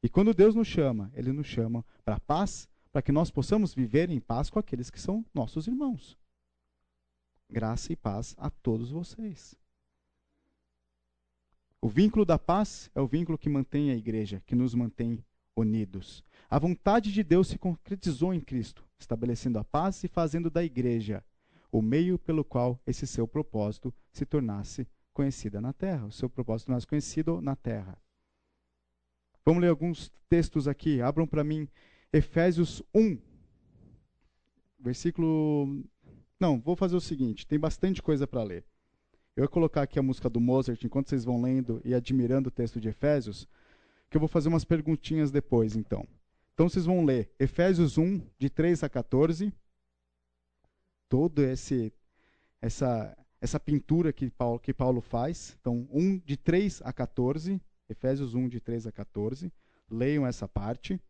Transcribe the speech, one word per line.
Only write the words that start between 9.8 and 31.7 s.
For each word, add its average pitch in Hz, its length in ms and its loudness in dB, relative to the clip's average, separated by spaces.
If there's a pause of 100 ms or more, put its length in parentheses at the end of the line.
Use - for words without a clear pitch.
O 120 80 -2
vínculo 202 360 4
da 165 140 4
paz - 560 -2
é 135 60 -2
o 139 60 0
vínculo 160 300 -2
que - 140 -4
mantém 143 400 0
a 127 40 0
igreja, 107 520 -4
que - 80 -4
nos 123 200 2
mantém 117 480 -2 (320)
unidos. 107 720 -2 (240)
A 143 100 0
vontade 202 540 2
de 208 100 0
Deus 175 260 4
se - 100 -6
concretizou 180 720 -4
em 175 80 -2
Cristo, - 440 -8 (140)
estabelecendo 117 600 -4
a 104 60 -4
paz 185 380 -2
e 180 60 -6
fazendo 165 420 -2
da 170 140 0
igreja 120 580 -2 (480)
o 113 120 2
meio 165 360 2
pelo 156 260 -2
qual 123 420 -2
esse - 200 -4
seu 113 220 -2
propósito 110 640 -4 (200)
se - 120 -6
tornasse 113 640 -4 (240)
conhecida 117 480 -2
na 127 120 -6
terra, 165 340 -4
o 107 60 -12
seu - 160 -6
propósito 113 420 -4
mais 123 140 0
conhecido 156 560 -2
na 139 140 -4
terra. 104 420 -8 (1500)
Vamos 170 160 6
ler 175 80 6
alguns 165 420 0 (180)
textos 156 380 4
aqui. 143 340 0
Abram 147 260 0
pra 147 180 0
mim 151 240 -4 (440)